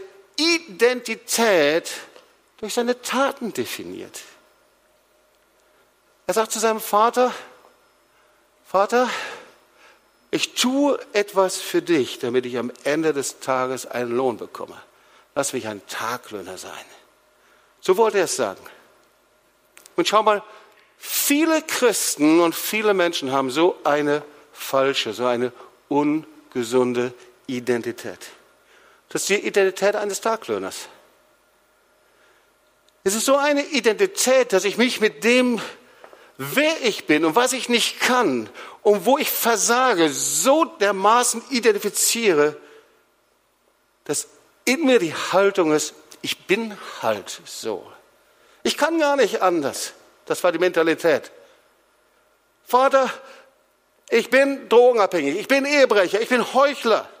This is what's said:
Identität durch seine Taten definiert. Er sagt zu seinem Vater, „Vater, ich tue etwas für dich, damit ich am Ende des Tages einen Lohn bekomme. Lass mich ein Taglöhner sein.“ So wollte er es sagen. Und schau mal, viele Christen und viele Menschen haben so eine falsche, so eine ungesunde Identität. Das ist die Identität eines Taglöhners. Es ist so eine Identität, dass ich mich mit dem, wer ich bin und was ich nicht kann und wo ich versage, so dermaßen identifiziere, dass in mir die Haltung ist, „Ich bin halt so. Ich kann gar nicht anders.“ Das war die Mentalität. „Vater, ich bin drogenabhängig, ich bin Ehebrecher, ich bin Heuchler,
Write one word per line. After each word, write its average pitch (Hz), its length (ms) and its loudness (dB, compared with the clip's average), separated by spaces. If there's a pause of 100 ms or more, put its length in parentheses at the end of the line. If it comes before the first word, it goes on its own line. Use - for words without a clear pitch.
(360)
Identität 226 1500 0 (680)
durch 208 160 -10
seine 240 260 -2
Taten - 540 -4
definiert. 95 680 -10 (2000)
Er 180 80 -2
sagt 220 180 0
zu 233 60 -6
seinem 220 220 0
Vater, 233 520 2 (1300)
„Vater, 226 420 2 (1200)
ich - 240 -4
tue 269 440 2 (140)
etwas 190 460 0
für - 240 -2
dich, 151 360 0
damit 123 280 -2
ich 123 120 -6
am 120 140 -6 (100)
Ende 156 300 0
des 139 260 -6
Tages 127 480 -4
einen 120 300 -4
Lohn 123 200 0
bekomme. - 440 -14 (560)
Lass 139 160 -4
mich 110 160 -6
ein 104 180 -12
Taglöhner 107 720 -10
sein.“ 92 140 -16 (1080)
So 190 160 0
wollte 214 220 2
er 180 60 2
es 143 100 -4
sagen. 101 300 -4 (1300)
Und 170 140 -2
schau 214 160 4
mal, 208 180 2 (560)
viele 311 640 0
Christen 175 800 2
und 165 140 2
viele 214 400 -2
Menschen 170 360 -2
haben 135 200 -2
so 160 340 0
eine 147 380 0 (300)
falsche, 135 600 -2
so 113 140 -4
eine 120 260 -2 (360)
ungesunde 127 1200 -2 (340)
Identität. 120 720 -6 (920)
Das - 120 -6
ist - 60 -6
die 202 180 0
Identität 196 480 0
eines 208 260 -6
Taglöhners. 117 680 -6 (2250)
Es 196 100 0
ist 320 120 -2
so 277 100 4
eine 285 300 2
Identität, 240 840 2
dass 190 120 2
ich 196 140 -2
mich 240 200 2
mit 214 260 0
dem, 247 360 2 (800)
wer 202 440 -2
ich 226 240 -2
bin 156 200 4
und 156 100 2
was 247 160 2
ich 247 160 -6
nicht 240 320 0
kann 175 480 0 (340)
und 208 220 4
wo 262 140 4
ich 262 120 -2
versage, 226 800 2
so 233 560 2
dermaßen 214 840 0
identifiziere, 202 1080 2 (1500)
dass - 220 -4 (380)
in 302 220 0
mir 254 120 6
die 165 160 -2
Haltung 190 580 2
ist, 147 200 0 (300)
„Ich - 240 -8
bin 208 320 -2 (240)
halt 107 420 -4
so. - 420 -10 (760)
Ich - 160 -2
kann 330 200 0
gar 285 180 2
nicht 220 260 0
anders.“ 165 500 -2 (320)
Das - 180 -6
war 180 80 4
die 165 80 -4
Mentalität. 165 720 2 (1400)
„Vater, 262 460 4 (960)
ich - 220 2
bin 262 400 2
drogenabhängig, 202 680 4
ich - 100 -8
bin 269 180 -4
Ehebrecher, 214 560 2
ich - 80 -4
bin 240 240 0
Heuchler, 233 520 2 (140)